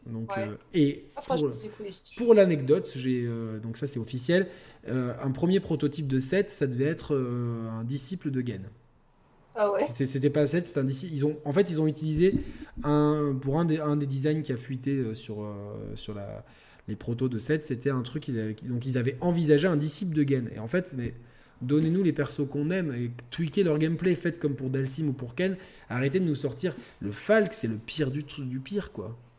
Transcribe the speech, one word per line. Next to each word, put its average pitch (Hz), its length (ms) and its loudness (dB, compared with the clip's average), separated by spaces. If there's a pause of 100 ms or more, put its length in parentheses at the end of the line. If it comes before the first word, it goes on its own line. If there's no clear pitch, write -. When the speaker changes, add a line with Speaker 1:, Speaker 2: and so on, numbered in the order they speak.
Speaker 1:
Donc, 113 280 -6
Speaker 2:
Ouais. 196 120 -2
Speaker 1:
euh, 104 80 -8 (180)
et 143 320 2 (100)
Speaker 2:
Ah, 294 60 -12
franchement, 151 280 2
Speaker 1:
pour, 113 60 -8
Speaker 2:
Zeku 214 280 -12
est 202 80 -10
stylé. - 340 -6
Speaker 1:
pour 233 80 10
l'anecdote, 170 640 6
j'ai, 127 320 0
euh, 113 320 -4
donc 113 180 -8
ça - 80 -6
c'est 135 140 -6
officiel, 131 480 0 (400)
euh, 123 260 -2 (100)
un 135 60 0
premier 170 300 2
prototype 151 480 -2
de 131 100 2
Seth, 180 320 0
ça - 160 -2
devait 127 200 0
être, 156 280 -2
euh, 120 560 -2 (100)
un 117 40 -6
disciple 139 480 -4
de 131 120 -2
Gen. 101 200 -6 (920)
Speaker 2:
Ah 208 180 2
ouais. 196 140 2
Speaker 1:
C'était, - 180 -2
c'était 135 240 2
pas 147 180 4
Seth, 170 200 0
c'était - 120 -2
un 135 60 0
disciple. 139 280 -4
Ils 139 120 0
ont, 151 180 0
en 151 80 -4
fait, 175 180 4
ils 156 120 0
ont 156 60 4
utilisé 156 460 2 (500)
un, 147 580 4
pour 135 180 0
un 170 60 2
des, 156 140 2
un 147 180 2
des 147 80 0
designs 139 360 0
qui 135 120 -2
a 120 40 -2
fuité, 131 340 -4
euh, 123 240 0
sur, 107 280 -8
euh, 104 80 -8 (440)
sur 107 180 -10
la, 104 320 -10 (420)
les 107 80 -4
protos 120 320 -2
de 120 120 -2
Seth, 151 260 -2
c'était 123 240 -4
un 131 120 -2
truc, 143 280 -8
ils 120 100 -2
avaient, 107 240 -4
donc 123 220 -4
ils 127 120 -2
avaient 123 240 -2
envisagé 165 460 6
un 175 80 4
disciple 151 400 0
de 147 120 4
Gen. 127 280 0
Et 107 40 -8
en 110 80 -8
fait, 180 300 -2
mais 117 160 -4 (480)
donnez-nous 160 420 2
les 160 100 4
persos 139 360 -2
qu'on 147 220 0
aime 175 220 0
et 120 180 -2 (200)
tweakez 170 320 0
leur 156 160 4
gameplay, 170 360 2
faites 170 240 -2
comme 143 160 0
pour 131 140 -4
Dalsim 135 400 0
ou 131 40 0
pour 120 220 -8
Ken. 185 220 0 (320)
Arrêtez 135 320 0
de 180 40 2
nous 156 100 2
sortir. 143 380 -2 (280)
Le 101 100 -4
Falk, 202 420 4
c'est - 140 -4
le 113 100 -2
pire 131 340 -2
du 147 120 -4
tru-, 139 220 -10
du 127 140 -4
pire, 180 340 -6
quoi. 110 240 -10 (220)